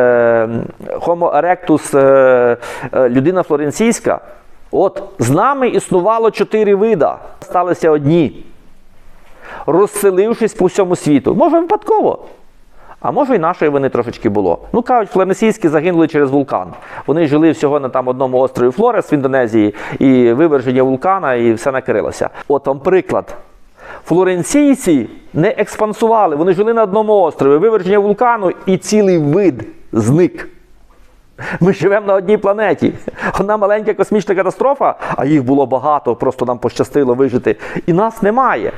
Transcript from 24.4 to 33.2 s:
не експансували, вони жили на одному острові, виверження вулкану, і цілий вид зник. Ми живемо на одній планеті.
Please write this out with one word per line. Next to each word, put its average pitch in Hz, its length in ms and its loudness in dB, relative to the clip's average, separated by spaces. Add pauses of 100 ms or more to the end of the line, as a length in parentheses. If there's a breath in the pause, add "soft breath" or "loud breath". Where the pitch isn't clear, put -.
не 175 160 2
експансували, 214 840 0
вони 175 180 2
жили 214 200 0
на 226 100 2
одному 214 380 2
острові, 143 360 2
виверження 202 420 2
вулкану, 208 520 0 (140)
і 190 120 0
цілий 196 400 2
вид 147 500 0 (240)
зник. 139 580 0 (1080 loud breath)
Ми 185 140 2
живемо 196 340 -2
на 196 60 2
одній 190 240 0
планеті. 202 560 -2 (460 loud breath)